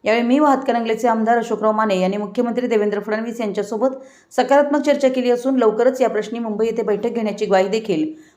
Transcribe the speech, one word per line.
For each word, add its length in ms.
यावेळी 200
मी 140
हातकणंगलेचे 680
आमदार 300
अशोकराव 340
माने 280
यांनी 180
मुख्यमंत्री 500
देवेंद्र 320
फडणवीस 420
यांच्यासोबत 460
सकारात्मक 500
चर्चा 260
केली 240
असून, 240
लवकरच 460
या 80
प्रश्नी 300
मुंबई 260
येथे 160
बैठक 280
घेण्याची 360
ग्वाही 220
देखील 460